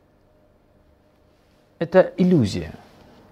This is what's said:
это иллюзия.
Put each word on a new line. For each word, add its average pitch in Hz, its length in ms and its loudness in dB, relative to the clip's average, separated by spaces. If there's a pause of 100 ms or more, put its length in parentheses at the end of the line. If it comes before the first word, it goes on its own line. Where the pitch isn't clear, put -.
(1800)
это 175 220 2 (160)
иллюзия. 107 560 0 (580)